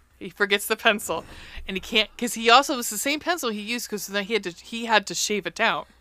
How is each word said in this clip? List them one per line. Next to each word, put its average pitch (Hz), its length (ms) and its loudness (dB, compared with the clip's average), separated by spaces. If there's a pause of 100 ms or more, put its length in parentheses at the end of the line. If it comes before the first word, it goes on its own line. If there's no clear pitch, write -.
(180)
He - 100 -12
forgets 202 380 0
the 320 100 0
pencil, 208 480 0 (420)
and 196 100 -6
he 185 40 -4
can't, 220 280 0 (100)
'cause 240 160 -2
he 226 160 2
also, 277 240 8
it - 20 0
was 240 140 -4
the 208 80 -6
same 294 220 -2
pencil 320 300 -2
he 208 120 -4
used, 233 260 -6
'cause 202 180 -6
then 196 180 -2
he 220 100 -2
had 202 100 0
to, 180 60 -4
he 226 340 -10
had 220 220 4
to 175 80 -6
shave 202 320 -2
it 165 80 -6
down. 185 320 0 (140)